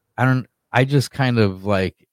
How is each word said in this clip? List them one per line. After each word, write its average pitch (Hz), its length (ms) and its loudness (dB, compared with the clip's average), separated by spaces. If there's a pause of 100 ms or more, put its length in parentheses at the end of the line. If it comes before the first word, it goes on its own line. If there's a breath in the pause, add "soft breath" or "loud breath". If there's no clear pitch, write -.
(180)
I 120 60 0
don't, 127 240 0 (240)
I 127 120 2
just 139 280 0
kind 123 260 -2
of, 95 260 0
like, 95 480 -4